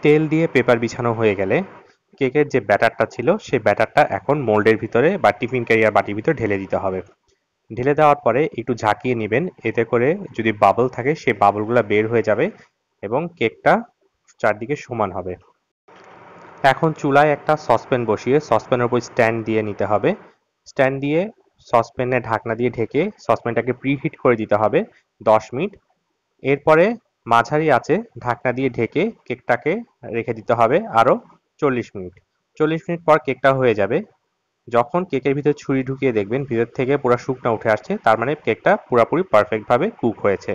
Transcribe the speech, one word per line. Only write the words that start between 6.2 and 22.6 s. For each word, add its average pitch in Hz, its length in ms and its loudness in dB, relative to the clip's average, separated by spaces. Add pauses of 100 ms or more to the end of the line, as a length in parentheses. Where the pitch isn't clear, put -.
ঢেলে 104 220 -2
দিতে 95 220 -6
হবে। 92 160 -4 (760)
ঢেলে 127 220 0
দেওয়ার 147 260 4
পরে 117 160 2 (200)
একটু 120 120 -6 (100)
ঝাঁকিয়ে 113 400 0
নেবেন, 110 220 -2 (240)
এতে 113 140 -2 (100)
করে 120 160 2 (280)
যদি 110 140 -2 (120)
বাবল 107 240 4 (100)
থাকে 123 160 -2 (100)
সেই 120 200 0
বাবলগুলো 107 380 2 (100)
বের 107 220 2
হয়ে 113 160 0
যাবে 107 180 0 (560)
এবং 113 180 -4 (180)
কেকটা - 340 0 (680)
চারদিকে 113 440 -4
সমান 110 320 -4
হবে। 92 160 -10 (1400)
এখন 160 180 0 (100)
চুলায় 143 360 4
একটা - 160 -2 (140)
সসপ্যান 120 440 0
বসিয়ে 123 260 0 (120)
সসপ্যানের 120 400 0
উপর 120 200 -2
স্ট্যান্ড 113 300 0 (100)
দিয়ে 110 200 0
নিতে 101 240 -6
হবে। 107 180 2 (600)
স্ট্যান্ড 135 340 0
দিয়ে 151 160 0 (500)
সসপ্যানে 123 480 0 (100)
ঢাকনা 113 300 -4
দিয়ে 120 200 -2